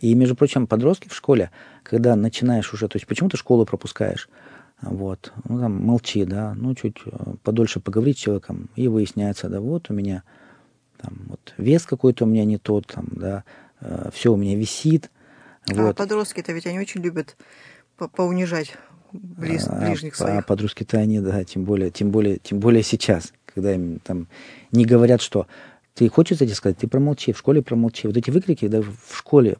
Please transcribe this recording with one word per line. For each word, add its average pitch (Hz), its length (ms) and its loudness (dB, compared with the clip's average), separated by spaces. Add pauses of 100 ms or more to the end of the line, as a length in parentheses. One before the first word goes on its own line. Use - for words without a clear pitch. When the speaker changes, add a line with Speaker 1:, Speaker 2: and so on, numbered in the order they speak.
Speaker 1:
И, 117 140 4
между 127 200 4
прочим, 135 320 2
подростки 127 420 0
в - 60 -14
школе, 110 360 2 (320)
когда 117 320 2
начинаешь 113 580 0
уже, 107 160 -4
то - 80 -6
есть - 100 -6
почему 180 220 0
ты - 80 -2
школу 117 280 4
пропускаешь? - 640 -6 (520)
Вот, 98 520 -10 (160)
ну, 120 100 -4
там, 117 140 -2 (120)
молчи, 113 400 0
да, 104 300 -6
ну, 123 200 -4
чуть, - 300 -6
э, - 380 -12
подольше 110 380 0
поговорить 117 380 0
с - 20 -14
человеком, 92 560 -6
и 123 120 0
выясняется, 101 600 -2
да, 95 120 -6
вот 165 300 -6
у - 20 -4
меня, 98 300 -6 (800)
там, - 120 -14 (160)
вот, - 280 -18
вес 143 280 2
какой-то 123 400 2
у - 20 4
меня 110 180 2
не 107 140 0
тот, 104 280 -2
там, - 240 -10
да, 95 320 -8 (380)
э, - 320 -10
всё 120 200 2
у 101 40 4
меня 101 200 -2
висит, 156 540 -2 (580)
Speaker 2:
А 196 60 -4
Speaker 1:
вот. 214 220 2
Speaker 2:
подростки-то 202 560 -4
ведь 170 140 -8
они 180 120 -6
очень 196 220 -8
любят 165 360 -6 (600)
по-, 165 120 -10
поунижать 180 640 -4 (380)
близ-, 175 560 -6
Speaker 1:
А, - 180 -4
Speaker 2:
ближних 151 280 -4
Speaker 1:
а - 20 -8
Speaker 2:
своих. 101 300 -2
Speaker 1:
подростки-то 104 520 -2
они, 107 220 2
да, 95 240 -2
тем 95 200 -6
более, 95 260 0
тем 101 200 -2
более, 101 280 2
тем 101 200 -4
более 113 240 6
сейчас, - 500 0 (200)
когда 98 220 -2
им 85 240 -4
там 90 280 -8 (440)
не 117 140 6
говорят, 120 360 6
что - 260 -2 (480)
ты 117 140 4
хочешь, 165 280 4
кстати, 120 160 2
сказать 98 260 -2
"Ты 117 80 -4
промолчи, 135 460 0
в - 60 -8
школе 143 240 4
промолчи". 117 440 -2
Вот 107 100 -2
эти 120 140 0
выкрики, 165 360 0
да, 110 140 2
в 104 360 -12
школе, 123 420 4